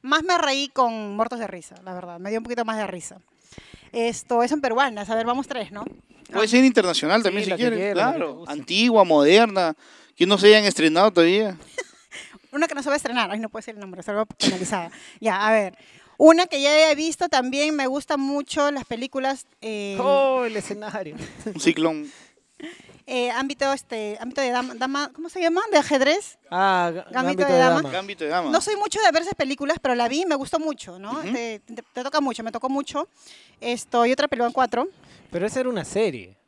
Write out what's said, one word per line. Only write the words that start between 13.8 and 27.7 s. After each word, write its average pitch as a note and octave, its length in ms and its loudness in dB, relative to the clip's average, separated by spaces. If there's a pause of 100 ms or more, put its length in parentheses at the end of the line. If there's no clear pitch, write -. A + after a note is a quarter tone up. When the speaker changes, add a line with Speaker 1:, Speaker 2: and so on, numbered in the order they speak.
Speaker 1:
nombre, F#3+ 220 -16
es - 80 -10
algo G#3+ 160 -2
penalizada. F3+ 640 -4 (140)
<laughs> - 160 -20
Ya, G#3 260 -2
a A3 60 4
ver. G3+ 240 0 (420)
Una E4 280 8
que D4 140 -4
ya D4+ 300 6
he D4 40 4
visto D#4 360 -4
también, C#4 440 0
me C#4 120 -2
gustan C#4 340 -4
mucho C#4+ 500 -2
las C4+ 140 -6
películas, C4 640 -6 (160)
eh, G#3 380 -8
Speaker 3:
Oh, C4 440 2
el A3+ 120 -6
escenario. G3+ 600 -10 (300)
Speaker 2:
Un F3+ 140 -10
ciclón. D#3 520 0 (960)
Speaker 1:
eh, B3 260 -4
ámbito, C4+ 400 -2
este, G#3+ 480 -8
ámbito B3+ 220 -8
de B3+ 80 0
dama, B3 260 -4
dama, C4+ 380 -4
¿cómo E4 140 -12
se F#4 120 -10
llama? E4+ 200 2 (120)
¿De D#4+ 60 6
ajedrez? C#4+ 600 0 (120)
Speaker 3:
Ah, F3+ 440 2
Ga-, F#3 160 -10
Speaker 1:
Gambito - 20 -16 (300)
Speaker 3:
Gambito C#4+ 40 2
Speaker 1:
de C#4 60 2
Speaker 3:
de C4 60 6
Speaker 1:
Dama. B3+ 180 6